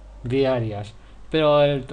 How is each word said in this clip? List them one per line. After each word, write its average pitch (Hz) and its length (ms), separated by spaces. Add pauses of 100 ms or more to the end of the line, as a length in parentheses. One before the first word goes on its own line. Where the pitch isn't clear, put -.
(240)
diarias, 120 720 (360)
pero 151 320
el, 143 320